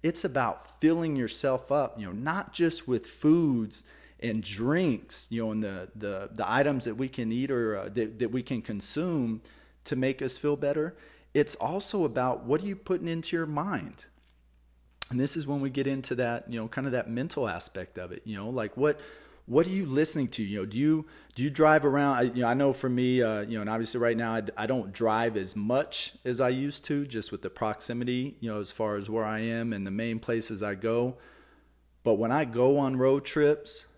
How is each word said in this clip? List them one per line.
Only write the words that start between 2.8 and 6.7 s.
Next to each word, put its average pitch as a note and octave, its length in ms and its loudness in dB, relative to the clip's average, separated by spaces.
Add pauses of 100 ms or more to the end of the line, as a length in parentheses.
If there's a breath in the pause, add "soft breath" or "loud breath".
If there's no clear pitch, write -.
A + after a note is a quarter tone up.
with A#2+ 200 0
foods D3 800 2 (360 loud breath)
and A2+ 220 -2
drinks, A#2+ 880 0
you A#2 140 -2
know, A2 80 -2
and G#2+ 100 -2
the, F#2+ 320 -6
the, G2+ 380 -6
the G#2 180 -2
items C3+ 340 4